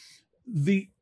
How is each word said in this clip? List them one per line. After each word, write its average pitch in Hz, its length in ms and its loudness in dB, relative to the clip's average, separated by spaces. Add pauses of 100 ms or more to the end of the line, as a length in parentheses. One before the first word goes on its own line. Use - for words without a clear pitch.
(460)
the 190 420 0 (140)